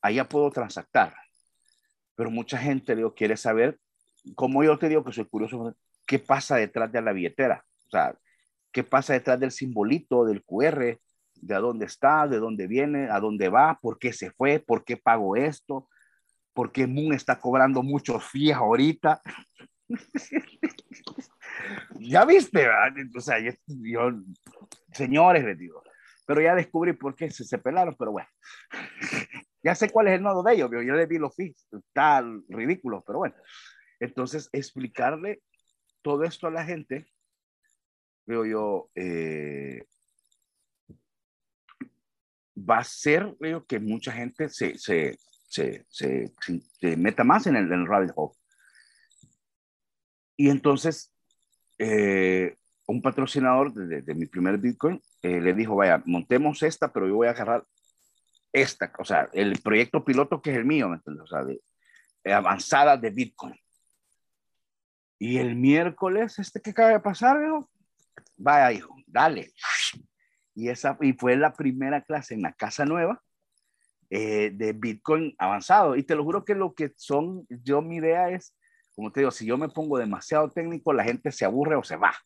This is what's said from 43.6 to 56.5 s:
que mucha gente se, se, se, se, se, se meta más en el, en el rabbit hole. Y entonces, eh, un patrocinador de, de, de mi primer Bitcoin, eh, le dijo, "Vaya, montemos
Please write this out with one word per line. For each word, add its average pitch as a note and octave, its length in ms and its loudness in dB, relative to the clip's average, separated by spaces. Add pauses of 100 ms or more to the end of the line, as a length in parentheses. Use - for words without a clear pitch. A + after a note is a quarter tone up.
que A2+ 140 -4
mucha A2 320 -6
gente B2 360 -8
se, - 300 -6
se, D#2+ 400 -2 (300)
se, A#1 400 -6
se, C2 520 -4
se, E2+ 220 -6 (180)
se E2+ 160 0
meta G#2 280 2
más F3+ 240 4
en C#3+ 80 4
el, G2 100 0
en F2+ 140 0
el F2 60 -2
rabbit F#2+ 280 2
hole. D2+ 200 -6 (2000)
Y C#3+ 140 6
entonces, C#3+ 600 0 (680)
eh, F#2+ 800 2 (300)
un A2+ 160 -4
patrocinador C3 720 0
de, G2 120 -10
de, D2+ 160 -8
de D2+ 120 -8
mi D#2+ 120 -4
primer F2+ 320 0
Bitcoin, B2 440 -2 (180)
eh, F2+ 200 -2
le F2+ 120 2
dijo, G#2+ 220 -2
"Vaya, F#2+ 320 4
montemos B2 560 0